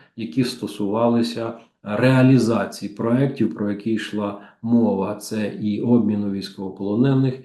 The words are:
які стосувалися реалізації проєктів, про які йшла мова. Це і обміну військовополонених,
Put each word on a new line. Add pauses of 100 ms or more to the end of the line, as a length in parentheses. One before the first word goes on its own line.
(160)
які
стосувалися (300)
реалізації
проєктів,
про
які
йшла (220)
мова.
Це
і
обміну
військовополонених, (100)